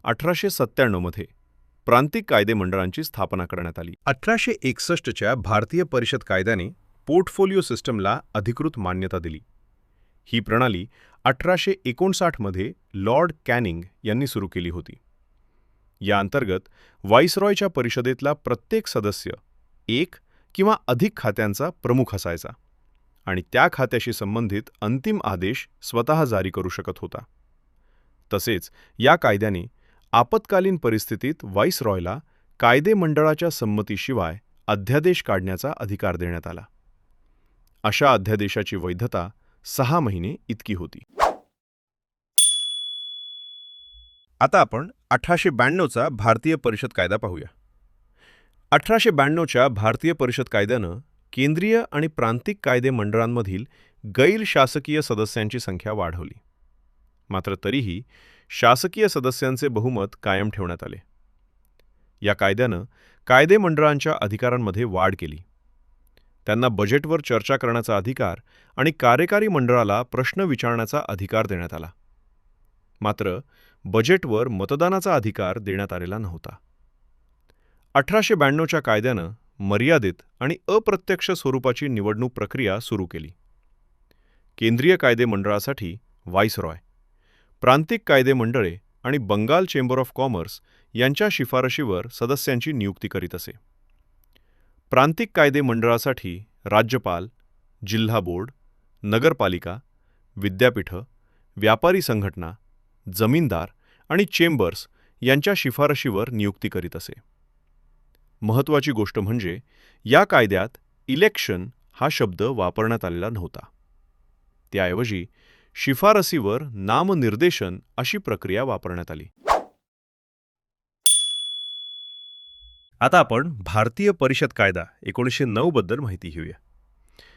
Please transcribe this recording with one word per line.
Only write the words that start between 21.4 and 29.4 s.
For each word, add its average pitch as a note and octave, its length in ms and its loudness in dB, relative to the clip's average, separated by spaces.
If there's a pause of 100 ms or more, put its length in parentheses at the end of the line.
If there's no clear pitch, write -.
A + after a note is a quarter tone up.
प्रमुख B2 440 0
असायचा E2+ 340 -6 (800)
आणि F#2 160 -2 (100)
त्या C3+ 200 6
खात्याशी B2 400 -2
संबंधित G#2 500 -4 (180)
अंतिम C3+ 440 -2
आदेश G2 440 -4 (140)
स्वतः D3+ 420 0
जारी G2 260 -2
करू F#2 180 -6
शकत F#2 300 -8
होता. - 200 -12 (1160)
तसेच G2 360 -2 (280)
या C3+ 180 6
कायद्याने G#2 460 0 (500)